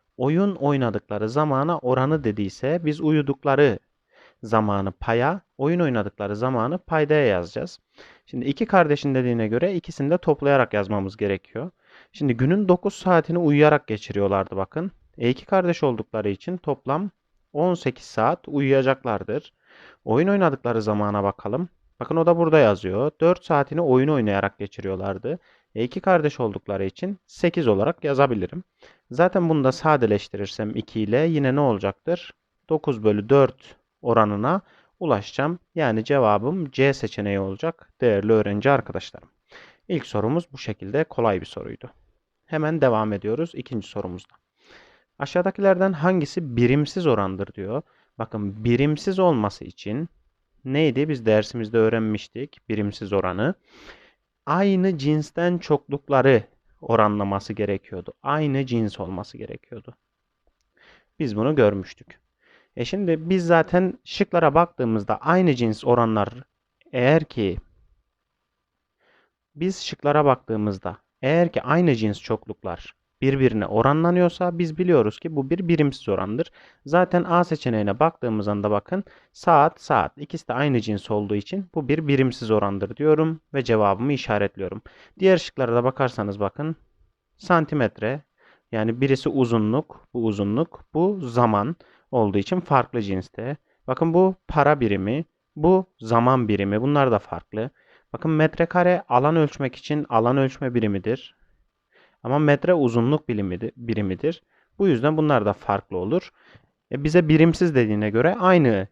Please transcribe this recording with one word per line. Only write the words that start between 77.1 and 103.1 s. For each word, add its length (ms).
A 200
seçeneğine 540
baktığımız 500
anda 220
bakın, 340
saat, 480
saat, 380
ikisi 300
de 40
aynı 280
cins 300
olduğu 240
için 400
bu 140
bir 200
birimsiz 420
orandır 460
diyorum 440
ve 100
cevabımı 480
işaretliyorum. 720
Diğer 200
şıklara 360
da 100
bakarsanız 560
bakın, 360
santimetre, 840
yani 280
birisi 280
uzunluk, 840
bu 120
uzunluk, 580
bu 260
zaman 560
olduğu 280
için 220
farklı 420
cinste. 540
Bakın, 280
bu 200
para 320
birimi, 440
bu 300
zaman 500
birimi, 340
bunlar 300
da 60
farklı. 520
Bakın, 180
metrekare 800
alan 280
ölçmek 380
için 340
alan 280
ölçme 380
birimidir. 600
Ama 140
metre 360
uzunluk 540